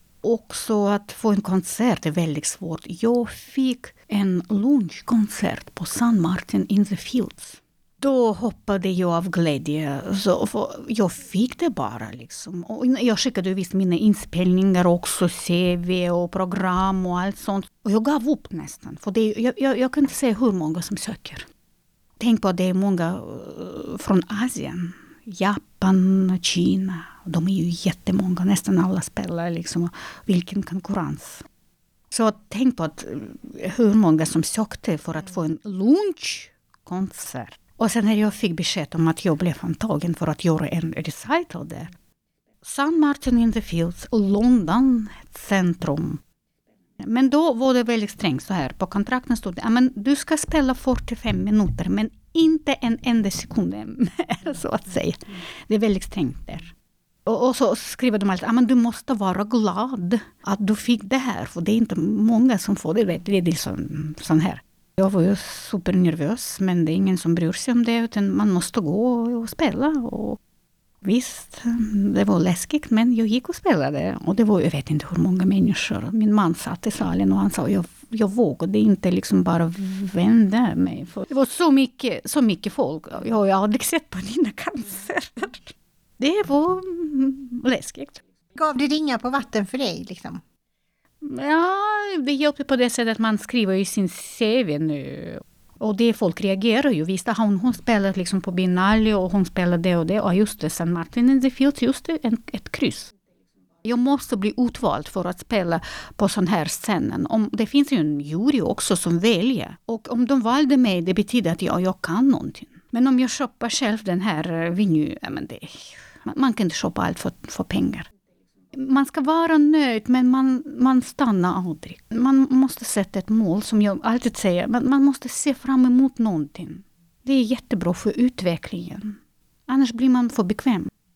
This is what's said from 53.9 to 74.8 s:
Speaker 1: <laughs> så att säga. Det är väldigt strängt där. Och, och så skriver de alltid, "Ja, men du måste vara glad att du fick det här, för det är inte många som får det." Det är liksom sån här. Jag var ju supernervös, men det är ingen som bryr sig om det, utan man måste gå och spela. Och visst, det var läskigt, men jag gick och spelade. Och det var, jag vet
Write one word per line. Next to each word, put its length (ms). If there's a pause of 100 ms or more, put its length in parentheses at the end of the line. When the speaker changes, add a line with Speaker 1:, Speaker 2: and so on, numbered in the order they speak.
Speaker 1:
<laughs> 20
så 140
att 180
säga. 280 (520)
Det 80
är 40
väldigt 240
strängt 440
där. 260 (500)
Och, 240
och 80
så 200
skriver 440
de 100
alltid, 180
"Ja, 40
men 160
du 80
måste 380
vara 300
glad 760 (220)
att 260
du 80
fick 280
det 140
här, 280
för 160
det 100
är 60
inte 220
många 580
som 180
får 180
det." 320
Det 120
är 40
liksom 800
sån 180
här. 220 (340)
Jag 140
var 120
ju 140 (360)
supernervös, 880
men 260
det 60
är 20
ingen 240
som 180
bryr 160
sig 200
om 140
det, 120
utan 400
man 140
måste 280
gå 340 (240)
och 120
spela. 380
Och 520 (600)
visst, 600 (520)
det 100
var 160
läskigt, 500
men 260
jag 120
gick 220
och 60
spelade. 680
Och 100
det 80
var, 180
jag 100
vet 180